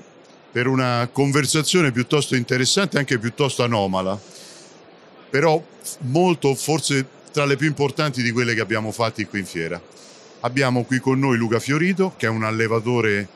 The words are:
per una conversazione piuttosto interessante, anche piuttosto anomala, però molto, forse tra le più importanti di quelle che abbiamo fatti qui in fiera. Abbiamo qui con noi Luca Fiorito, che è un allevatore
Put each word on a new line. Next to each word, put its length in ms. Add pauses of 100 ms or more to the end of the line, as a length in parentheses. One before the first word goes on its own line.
(520)
per 160
una 420
conversazione 800
piuttosto 460
interessante, 600
anche 220
piuttosto 460
anomala, 540 (1080)
però 320 (420)
molto, 520
forse 520 (260)
tra 120
le 120
più 100
importanti 560
di 80
quelle 240
che 60
abbiamo 320
fatti 320
qui 160
in 60
fiera. 360 (580)
Abbiamo 440
qui 160
con 180
noi 180
Luca 220
Fiorito, 580
che 100
è 40
un 140
allevatore 920